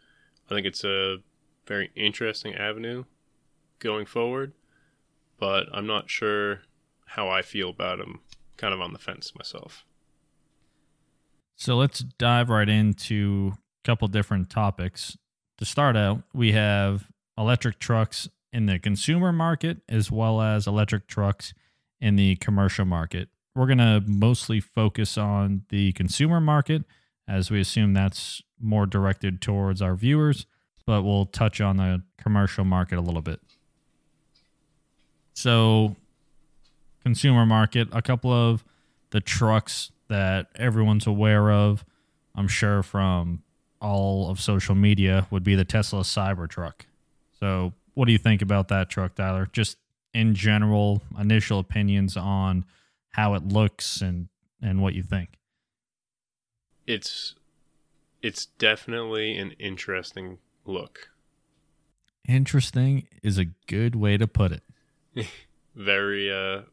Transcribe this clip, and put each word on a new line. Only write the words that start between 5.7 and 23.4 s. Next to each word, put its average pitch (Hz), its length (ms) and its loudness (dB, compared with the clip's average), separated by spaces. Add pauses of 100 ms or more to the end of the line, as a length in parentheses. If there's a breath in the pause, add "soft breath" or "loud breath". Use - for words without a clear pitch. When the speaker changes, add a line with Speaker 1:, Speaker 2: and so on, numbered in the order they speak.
Speaker 1:
I'm 101 120 -8
not 107 240 -6
sure 104 520 -4 (500)
how 101 180 -6
I 92 120 0
feel 92 280 -6
about 92 300 -8
'em, - 220 -14 (360)
kind 101 160 -4
of 95 80 -8
on 87 120 -10
the - 60 -16
fence - 360 -14
myself. - 500 -18 (1700)
Speaker 2:
So 127 220 -2
let's 135 220 0
dive 120 500 0
right 107 200 2
into 101 840 0
a - 320 -16
couple 113 200 0
different 98 420 -2
topics. - 680 -4 (400)
To 104 80 -8
start 139 320 2
out, 104 260 0 (100)
we 120 180 4
have 101 580 2 (280)
electric 113 420 0
trucks - 500 -2 (240)
in 113 140 0
the 95 120 2
consumer 160 520 0
market 165 580 -2
as 110 220 0
well 113 300 0
as 107 260 0
electric 104 400 -2
trucks - 460 -4 (460)
in 104 160 2
the 98 200 4
commercial 98 500 0
market. 87 440 -4 (260)